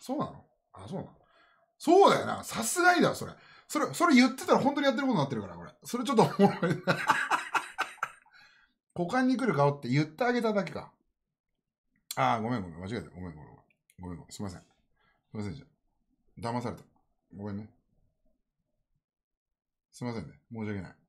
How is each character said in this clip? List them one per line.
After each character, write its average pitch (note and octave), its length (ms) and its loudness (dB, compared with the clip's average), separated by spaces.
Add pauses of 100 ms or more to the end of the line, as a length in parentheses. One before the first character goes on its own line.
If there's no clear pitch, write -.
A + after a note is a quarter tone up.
そ B3+ 140 -10
う D4+ 40 -4
な - 80 -4
の？ - 180 -16 (280)
あ、 G2 160 -18
そ F3 80 -10
う - 20 -8
な - 60 -10
の？ - 120 -20 (600)
そ F#4 300 8
う - 20 6
だ - 100 4
よ - 60 -4
な。 - 180 -6
さ - 180 -6
す E4+ 200 -2
が F4+ 120 6
に D#4+ 60 2
だ、 C3 140 4
そ - 120 -10
れ。 A2+ 60 -12 (360)
そ D4+ 100 -4
れ、 D#3+ 160 -2
そ E4+ 120 2
れ D#4 80 8
言 B3 140 8
っ C4 40 -6
て - 140 -12
た D#4 80 4
ら G3 40 8
本 C4+ 160 2
当 D4 60 -2
に C#4 60 2
や C4+ 60 6
っ - 20 -6
て C#4 60 -4
る C4+ 60 -2
こ C4 60 2
と F#3+ 60 2
に C#3 60 2
な - 20 -2
っ - 20 -4
て B2 80 -6
る G#2 60 -4
か F2+ 60 -12
ら、 E2+ 80 -16
こ F2 80 -16
れ。 - 80 -18 (120)
そ A#3+ 140 -6
れ B3 60 -6
ち C4+ 60 -2
ょ B3+ 40 0
っ - 20 -2
と G#3+ 60 8
お D3 40 6
も - 340 4
ろ E3+ 80 0
い - 160 -4
な。 E3 120 0
<laughs> - 2000 -6
股 F3 160 -4
間 B3+ 160 2
に B3+ 100 2
来 C4 80 -4
る F#3+ 100 2
顔 C#3+ 220 2
っ - 40 -16
て B2 80 -8
言 C#3+ 160 2
っ - 20 -4
て - 180 -4
あ B3 80 2
げ A#3+ 80 0
た A3 120 0
だ G3 100 0
け D3+ 100 -10
か。 - 200 -14 (1200)
あ B2+ 240 0
ー、 G#2+ 40 -6
ご A#2 80 -4
め B2 80 -2
ん、 G2 40 -6
ご F2+ 60 -12
め D#2 80 -16
ん。 F2 40 -14
間 F#2+ 60 -10
違 A2 140 -8
え - 20 -8
た。 - 80 -20
ご F2 100 -16
め F2+ 80 -10
ん、 D#2 60 -14
ご D2+ 60 -20
め C#2 60 -20
ん、 A1+ 40 -20
ご A#1+ 40 -20
め - 40 -20
ん。 - 60 -20 (360)
ご F2+ 80 -14
め F2 60 -12
ん、 D#2 40 -14
ご - 60 -20
め - 40 -20
ん。 - 40 -20
す - 60 -16
い G#2+ 40 -12
ま G2+ 80 -8
せ E2+ 60 -14
ん。 - 40 -20
す - 40 -20 (680)
い - 20 -14
ま G#2+ 60 -8
せ G2+ 80 -10
ん、 D#2 40 -10
じ - 80 -16
ゃ - 20 -20 (840)
あ。 A#2 40 -4
騙 A#2+ 100 -4
さ A#2 80 -6
れ E2+ 60 -10
た。 - 80 -20 (500)
ご G2+ 120 -12
め G2+ 60 -10
ん G2 40 -8
ね。 G#2+ 120 -12 (2250)
す - 120 -20
い - 20 -6
ま A#2+ 100 -6
せ A2 60 -10
ん D2 80 -12
ね。 - 120 -20 (120)
申 A2 120 -8
し G#2 40 -6
訳 G2+ 120 -6
な D#2 100 -14
い。 - 60 -20 (120)